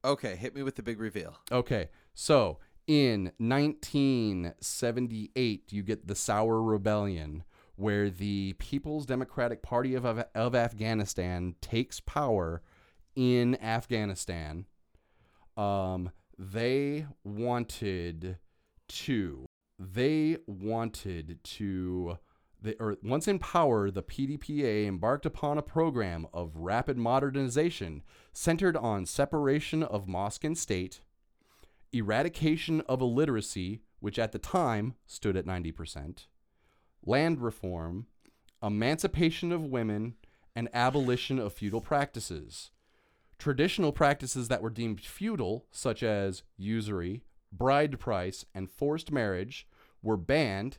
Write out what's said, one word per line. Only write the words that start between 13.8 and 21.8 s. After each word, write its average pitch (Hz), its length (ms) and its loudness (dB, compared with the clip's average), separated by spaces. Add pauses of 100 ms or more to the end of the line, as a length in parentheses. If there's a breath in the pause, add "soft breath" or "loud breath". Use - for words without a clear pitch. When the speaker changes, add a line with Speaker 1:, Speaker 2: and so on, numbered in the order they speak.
Speaker 2:
Um, 92 540 0 (280)
they 131 680 0 (180)
wanted 98 1120 -4 (500)
to, 82 580 -2 (320)
they 151 580 2 (100)
wanted 98 1000 -4
to, 90 760 -4 (420)